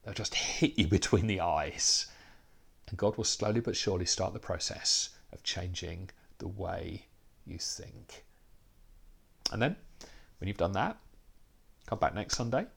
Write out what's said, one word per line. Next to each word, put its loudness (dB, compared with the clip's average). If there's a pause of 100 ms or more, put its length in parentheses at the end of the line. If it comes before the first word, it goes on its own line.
They'll -10
just -4
hit 2
you 6
between 6
the 2
eyes. 2 (800)
And -6
God 2
will 0
slowly 2
but -2
surely 2
start 0
the -8
process -2 (220)
of -16
changing -6 (280)
the -6
way -6 (400)
you -10
think. -10 (1300)
And -4
then, 0 (640)
when -4
you've -4
done 0
that, 0 (880)
come -4
back 2
next -2
Sunday 0 (100)